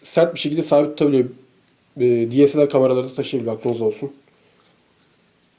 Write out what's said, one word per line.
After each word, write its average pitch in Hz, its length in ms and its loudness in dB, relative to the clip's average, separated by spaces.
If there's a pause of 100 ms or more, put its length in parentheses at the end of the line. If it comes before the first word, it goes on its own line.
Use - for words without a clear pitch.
sert 170 300 0
bir - 60 -10
şekilde 156 220 -4
sabit 151 280 2
tutabiliyor. 139 380 0 (680)
Ee, 120 340 0
D 139 180 6
S 147 100 -2
L 147 40 4
R 139 60 4
kameraları 131 420 0
da - 40 -20
taşıyabilir, 123 360 -6
aklınızda 117 340 -4
olsun. - 280 -6 (1500)